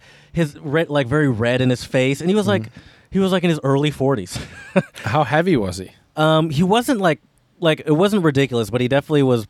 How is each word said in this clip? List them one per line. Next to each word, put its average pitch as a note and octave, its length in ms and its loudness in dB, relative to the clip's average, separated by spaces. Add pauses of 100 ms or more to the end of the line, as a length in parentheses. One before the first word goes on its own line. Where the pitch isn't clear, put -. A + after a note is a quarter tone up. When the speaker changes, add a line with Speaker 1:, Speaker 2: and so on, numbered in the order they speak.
(340)
Speaker 1:
his D#3+ 260 -2
red, D#3+ 300 -2
like, C#3+ 180 0
very D3 220 2
red A#2+ 320 0
in B2+ 80 2
his B2 160 -2
face. C3+ 340 0
And D#3+ 100 -4
he G3 60 2
was, G#3+ 100 0
Speaker 2:
Mm-hmm. G3 180 0
Speaker 1:
like, G#2+ 80 -16 (380)
he F#3 100 -2
was, F#3+ 120 2
like, F3+ 140 0
in F3 40 2
his D3+ 140 0
early C#3 260 2
forties. C3 480 -2 (340)
<laughs> - 340 -4
Speaker 2:
How C3+ 180 0
heavy D#3 320 0
was F#2+ 220 -2
he? F#2 140 -14 (260)
Speaker 1:
Um, D#3+ 320 2
he D3 120 0
wasn't, A3+ 380 0
like, E3+ 220 0 (400)
like, D#3 240 0
it D#3 100 2
wasn't G3 300 2
ridiculous, B2+ 440 0
but A#2+ 120 -2
he B2 80 0
definitely C#3 340 2
was B2 260 2